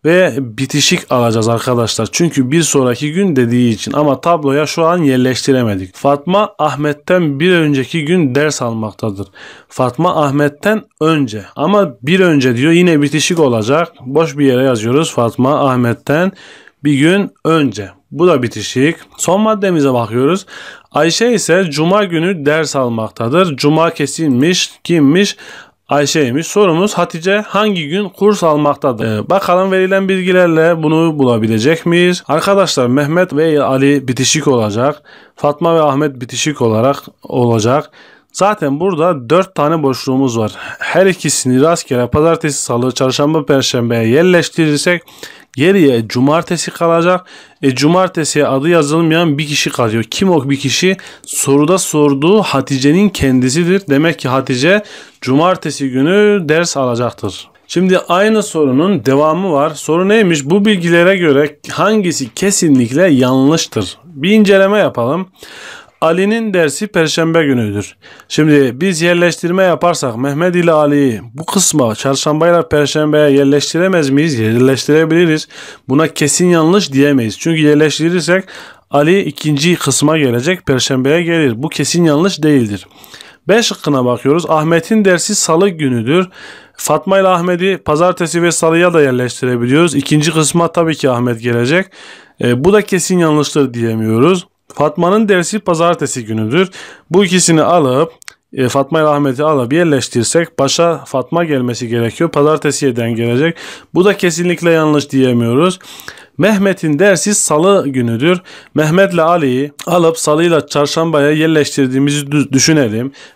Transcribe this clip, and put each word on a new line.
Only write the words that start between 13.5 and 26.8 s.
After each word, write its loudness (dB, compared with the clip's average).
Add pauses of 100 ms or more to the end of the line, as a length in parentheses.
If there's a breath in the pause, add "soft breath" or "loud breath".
Boş -2
bir 2
yere 2
yazıyoruz. 0
Fatma 0
Ahmet'ten 0 (520 loud breath)
bir 0
gün 2 (140)
önce. 0 (220)
Bu 0
da 2
bitişik. -2 (220)
Son 0
maddemize 0
bakıyoruz. -2 (460 loud breath)
Ayşe 0
ise 0
cuma 0
günü -4
ders 0
almaktadır. -2
Cuma 2
kesinmiş. -2 (120)
Kimmiş? 2 (520 loud breath)
Ayşe'ymiş. 0
Sorumuz 0